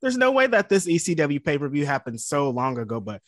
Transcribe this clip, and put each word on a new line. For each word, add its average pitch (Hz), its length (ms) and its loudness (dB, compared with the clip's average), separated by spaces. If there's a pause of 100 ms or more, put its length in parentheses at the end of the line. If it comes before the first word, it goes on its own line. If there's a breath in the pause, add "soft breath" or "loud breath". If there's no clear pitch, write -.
there's 254 140 -2
no 254 160 4
way 262 160 4
that 202 220 2
this 185 180 2
E 170 100 2
C 175 160 -2
W 143 260 0
pay-per-view 143 460 -2
happened 131 340 -4
so 143 300 -2
long 123 280 -2
ago, 113 220 -6
but 101 280 -12